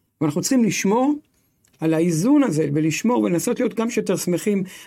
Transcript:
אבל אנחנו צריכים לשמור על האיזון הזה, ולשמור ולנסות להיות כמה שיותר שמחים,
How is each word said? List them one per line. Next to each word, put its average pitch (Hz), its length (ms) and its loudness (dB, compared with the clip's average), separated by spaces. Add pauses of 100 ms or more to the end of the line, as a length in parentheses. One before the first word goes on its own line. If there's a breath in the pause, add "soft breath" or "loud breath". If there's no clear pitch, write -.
(200)
אבל 160 60 0
אנחנו 151 140 -2
צריכים 240 240 2
לשמור 220 500 2 (680)
על 160 140 0
האיזון 175 480 2
הזה, 160 320 0
ולשמור 160 480 0
ולנסות 190 380 0
להיות 240 140 -2
כמה 226 160 -2
שיותר 214 260 -2
שמחים, 185 480 -2 (220 loud breath)